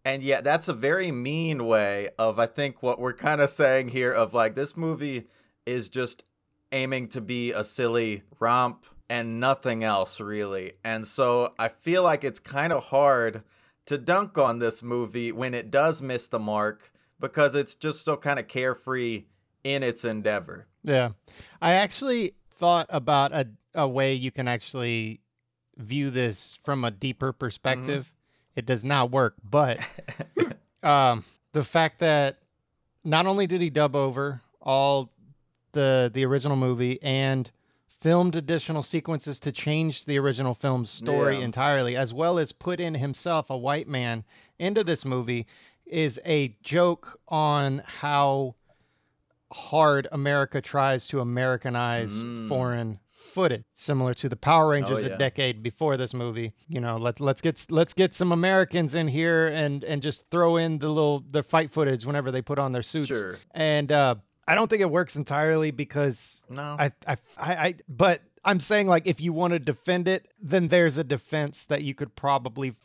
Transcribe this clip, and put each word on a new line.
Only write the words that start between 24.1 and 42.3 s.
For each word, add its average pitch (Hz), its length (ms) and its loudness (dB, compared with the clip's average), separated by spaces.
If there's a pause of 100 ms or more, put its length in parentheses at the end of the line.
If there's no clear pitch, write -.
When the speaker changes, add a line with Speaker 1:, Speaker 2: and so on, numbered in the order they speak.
Speaker 2:
you 127 160 -6
can 127 160 -6
actually 117 720 -4 (560)
view 135 320 -2
this 123 560 -4
from 139 180 -2
a 117 60 -2
deeper 131 420 -6
perspective. 131 760 -4
Speaker 1:
Mm-hmm. - 540 -18
Speaker 2:
It 113 60 -6
does 117 180 -2
not 131 280 0
work, 127 320 2
but, 127 360 2 (560)
Speaker 1:
<laughs> - 480 -6
Speaker 2:
um, 131 400 4 (300)
the 147 100 0
fact 160 360 0
that 147 400 2 (640)
not 165 240 2
only 196 180 2
did 175 160 0
he 170 80 0
dub 147 260 2
over 135 460 -2 (200)
all 135 500 2 (600)
the, 131 400 4
the 131 120 0
original 139 320 2
movie 127 460 2
and 135 480 0 (480)
filmed 175 360 4
additional 156 480 -2
sequences 151 580 -4
to 147 100 -4
change 151 540 -2
the 143 140 0
original 131 340 0
film's 127 360 -2
story 139 500 0
Speaker 1:
Yeah. 127 40 -4
Speaker 2:
entirely, 127 540 0
as 127 160 -2
well 165 240 0